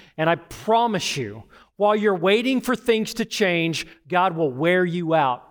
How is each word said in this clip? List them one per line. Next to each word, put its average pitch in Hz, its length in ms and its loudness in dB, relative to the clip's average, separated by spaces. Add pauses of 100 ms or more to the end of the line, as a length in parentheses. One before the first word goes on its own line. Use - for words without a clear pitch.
(180)
And 160 120 0
I 170 60 2
promise 220 840 -2
you, 113 260 -10 (320)
while 208 200 2
you're 208 200 2
waiting 226 460 2
for 247 140 -2
things 220 400 -2
to 226 100 -4
change, 170 640 -2 (200)
God 180 280 0
will 160 160 0
wear 175 340 2
you 165 280 -2
out 135 380 0